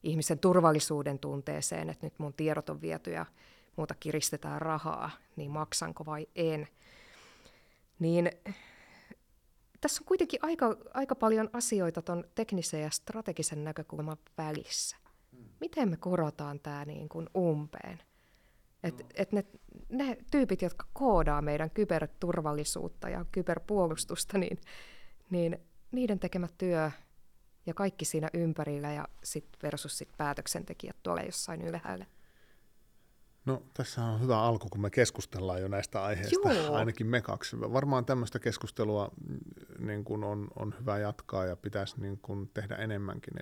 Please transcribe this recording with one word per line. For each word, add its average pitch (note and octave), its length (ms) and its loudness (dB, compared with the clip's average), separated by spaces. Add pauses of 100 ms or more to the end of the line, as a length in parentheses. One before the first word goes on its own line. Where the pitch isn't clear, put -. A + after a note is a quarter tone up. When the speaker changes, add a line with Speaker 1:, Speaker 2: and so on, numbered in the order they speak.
Speaker 1:
ihmisen D#3 360 2
turvallisuuden D3+ 800 6
tunteeseen, D3 720 -4
että D#3 160 -8
nyt - 120 -8
mun D3 160 -4
tiedot D3+ 360 0
on D3+ 100 -8
viety D#3+ 300 -6
ja E3 160 -4 (500)
muuta D3+ 240 -4
kiristetään D3+ 640 -2
rahaa, D#3 480 -2 (260)
niin C#3+ 140 -6
maksanko D#3 560 -4
vai D3+ 200 -6 (100)
en. D#3 320 2 (1300)
Niin E3+ 320 4 (1500)
tässä - 220 0
on - 40 -20
kuitenkin - 360 2
aika, D4+ 340 2 (180)
aika C4+ 200 0
paljon A3 380 4
asioita F#3 500 2
ton F3 220 -2 (100)
teknisen F3+ 480 0
ja D#3 80 -2
strategisen D#3+ 760 -4
näkökulman D#3 520 -6 (220)
välissä. - 580 -4 (400)
Speaker 2:
Hmm. B2 80 -18 (160)
Speaker 1:
Miten D#4 280 2
me E3 80 2
kurotaan D3+ 640 -2
tää D3 240 -8
niin D3+ 240 -8
kuin E3 280 -8
umpeen? D#3+ 680 0 (800)
Et, E3 160 -4
Speaker 2:
No. - 160 -14
Speaker 1:
et - 180 0
ne, G3+ 120 2 (440)
ne B3+ 280 0 (140)
tyypit, A#3+ 320 6
jotka - 300 -2
koodaa D#3+ 500 6
meidän D3+ 280 2
kyberturvallisuutta E3 1400 0
ja F3+ 240 -4
kyberpuolustusta, F3 1080 0
niin, F3 200 0 (720)
niin E3+ 280 2 (340)
niiden A#3 260 2
tekemä F3+ 300 0 (100)
työ D#3+ 320 4 (760)
ja E3+ 80 -4
kaikki G3 300 0
siinä D#3 300 0
ympärillä D3 580 0
ja D3 160 -6 (160)
sit - 220 -8 (160)
versus D3 360 -4
sit - 100 -10 (100)
päätöksentekijät - 840 -4
tuolla F3 200 0
jossain F3 400 -6
ylhäällä. F3 440 -6 (1400)
Speaker 2:
No, C3 180 0 (120)
tässä A#2+ 300 -2
on A2+ 160 2
hyvä A#2+ 220 6
alku, A#2 260 4
kun G2+ 120 -4
me G2+ 100 2
keskustellaan F#2 680 2
jo F#2+ 80 -2
näistä G2+ 360 -2
aiheista, G#2+ 480 2
Speaker 1:
Joo. D#3 220 2
Speaker 2:
ainakin A2 320 0
me A#2 140 4
kaksi. - 400 -6
Varmaan B2+ 440 2
tämmöistä B2 340 0
keskustelua, G#2+ 720 0 (180)
mm, C3+ 100 -4 (480)
niin G#2 180 -4
kun G#2+ 200 -2
on, G#2 320 -2
on G#2 240 -4
hyvä G#2 180 0
jatkaa G#2 480 -2
ja F2+ 100 -2
pitäisi G2 440 -6
niin G2+ 180 -4
kun G2 360 -6
tehdä G2+ 220 -4
enemmänkin, G2+ 640 -4